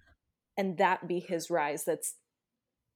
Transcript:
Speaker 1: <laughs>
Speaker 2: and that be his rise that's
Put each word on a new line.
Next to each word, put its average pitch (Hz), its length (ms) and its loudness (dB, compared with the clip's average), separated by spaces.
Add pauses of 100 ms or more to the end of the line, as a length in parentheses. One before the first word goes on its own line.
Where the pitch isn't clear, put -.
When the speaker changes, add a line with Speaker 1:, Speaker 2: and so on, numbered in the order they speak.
(260)
Speaker 1:
<laughs> - 320 -12
Speaker 2:
and 190 200 0
that 185 300 4
be 180 120 0
his 175 300 -4
rise 156 360 0
that's - 300 -2 (800)